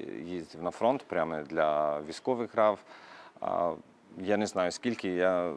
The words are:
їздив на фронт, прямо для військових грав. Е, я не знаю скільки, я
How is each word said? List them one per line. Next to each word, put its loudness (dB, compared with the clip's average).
їздив -8
на -2
фронт, 2
прямо -2
для 2
військових -4
грав. 4
Е, -2
я 0
не 0
знаю 0
скільки, -4
я 2